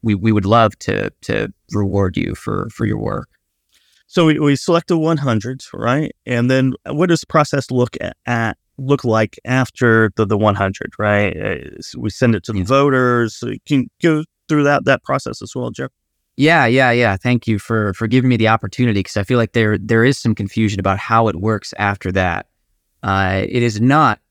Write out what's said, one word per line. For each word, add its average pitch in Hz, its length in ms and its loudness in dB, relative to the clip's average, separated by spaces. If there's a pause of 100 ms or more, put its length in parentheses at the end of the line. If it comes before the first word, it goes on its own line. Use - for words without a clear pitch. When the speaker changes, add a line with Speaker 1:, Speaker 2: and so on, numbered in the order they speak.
Speaker 1:
we, 110 140 0
we 104 160 0
would 104 140 2
love 110 340 4
to, - 320 -4 (120)
to - 280 -4 (220)
reward 98 420 0
you - 200 -4
for, 98 340 -6
for - 160 -6
your 107 140 -2
work. 107 280 -6 (800)
Speaker 2:
So 170 200 2
we, 151 120 4
we 143 160 2
select 170 320 0
the 170 100 0
one 160 200 0
hundred, 127 440 -2 (120)
right? 127 420 -2 (100)
And 123 240 0
then 131 220 2 (140)
what 160 240 0
does 170 100 2
the - 80 -16
process 147 420 0
look 123 300 -2
a-, - 140 -8 (140)
at, 117 300 -2 (200)
look 135 260 0
like 110 400 0
after 117 720 0
the, 113 100 0
the 101 120 0
one 101 180 2
hundred, - 420 -4
right? 104 380 0
Uh, 78 440 -8
s-, - 180 -16
we 117 120 -6
send 120 240 2
it 98 120 -4
to 113 80 -8
the 101 60 -2
Speaker 1:
Yeah. 90 60 -2
Speaker 2:
voters. 127 680 2
So 120 140 -10
you 101 160 -8
can 139 240 0 (120)
go 156 220 2 (240)
through 151 160 2
that, 143 220 2
that 139 180 2
process 135 380 -6
as - 120 -16
well, 123 180 -6
Jeff. 131 200 -10 (460)
Speaker 1:
Yeah, 147 280 4
yeah, 127 260 4
yeah. 117 260 2
Thank 123 280 0
you 107 140 0
for, 107 340 -2
for 113 140 -4
giving 127 220 2
me 123 80 2
the 110 100 2
opportunity, 110 560 0
'cause - 140 -8
I 104 60 0
feel 123 140 0
like 113 140 0
there, 107 260 2
there 113 280 2
is 135 120 2
some 113 160 0
confusion 104 460 -2
about 95 180 0
how 113 300 2
it 104 80 -2
works 104 420 -4
after 101 360 -4
that. 92 340 -2 (560)
Uh, 95 440 0
it 123 140 -2
is 110 180 -2
not, 131 400 2 (120)